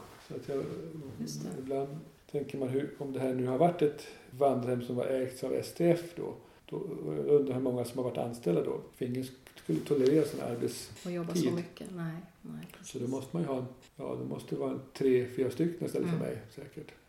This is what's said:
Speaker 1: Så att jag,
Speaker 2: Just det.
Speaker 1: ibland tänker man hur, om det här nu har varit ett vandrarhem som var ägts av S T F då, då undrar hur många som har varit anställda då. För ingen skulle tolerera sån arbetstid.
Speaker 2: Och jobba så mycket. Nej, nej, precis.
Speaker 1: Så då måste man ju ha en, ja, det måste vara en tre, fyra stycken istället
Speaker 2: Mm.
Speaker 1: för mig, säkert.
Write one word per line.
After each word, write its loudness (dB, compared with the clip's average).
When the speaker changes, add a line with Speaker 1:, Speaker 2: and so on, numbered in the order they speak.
Speaker 1:
Så -8
att -10
jag, -2
Speaker 2:
Just -6
det. -6
Speaker 1:
ibland -2
tänker -4
man 0
hur, 0
om -6
det -4
här 2
nu 0
har 2
varit 6
ett 2
vandrarhem 4
som -4
var 2
ägts 0
av -2
S -2
T 8
F 6
då, -6
då -4
undrar 6
hur 0
många 0
som -6
har 0
varit -4
anställda 0
då. -2
För -4
ingen -2
skulle -2
tolerera 6
sån -2
arbetstid. -4
Speaker 2:
Och -2
jobba -2
så 4
mycket. -4
Nej, -4
nej, -10
precis. -14
Speaker 1:
Så -6
då -2
måste -4
man 2
ju 0
ha 0
en, -2
ja, -6
det -4
måste -6
vara 0
en -4
tre, 6
fyra 2
stycken 0
istället 0
Speaker 2:
Mm. 2
Speaker 1:
för 0
mig, -4
säkert. -14